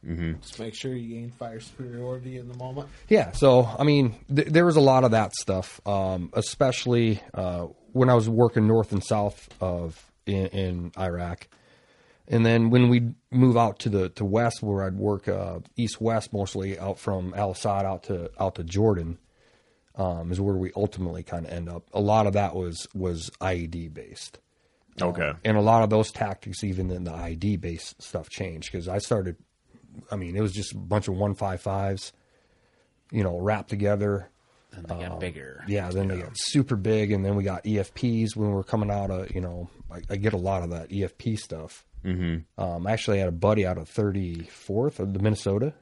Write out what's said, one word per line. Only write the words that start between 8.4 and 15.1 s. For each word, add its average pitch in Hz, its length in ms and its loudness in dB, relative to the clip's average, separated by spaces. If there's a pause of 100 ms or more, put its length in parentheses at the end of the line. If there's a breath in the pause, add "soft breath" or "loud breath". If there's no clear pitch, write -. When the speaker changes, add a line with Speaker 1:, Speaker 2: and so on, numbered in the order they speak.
Speaker 3:
north 110 240 4
and 98 120 0
south 104 440 -2 (140)
of 87 500 -6 (140)
in, 98 220 0
in 90 500 -4
Iraq. 87 500 -6 (800 soft breath)
And 113 180 4
then 113 240 6
when 123 200 8
we 117 240 4 (160)
move 127 260 6
out 117 240 2
to 117 100 -2
the, 95 200 2
to 104 160 -4
west, 110 380 0
where 98 200 0
I'd 95 140 -4
work, 98 300 -2